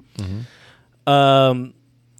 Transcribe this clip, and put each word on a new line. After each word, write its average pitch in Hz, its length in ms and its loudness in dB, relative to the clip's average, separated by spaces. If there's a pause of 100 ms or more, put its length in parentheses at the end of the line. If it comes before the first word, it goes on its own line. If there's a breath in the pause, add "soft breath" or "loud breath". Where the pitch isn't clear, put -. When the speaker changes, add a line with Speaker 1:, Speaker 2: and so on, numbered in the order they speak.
(180)
Speaker 1:
Mm-hmm. - 920 -14
Speaker 2:
Um, 135 600 2 (460)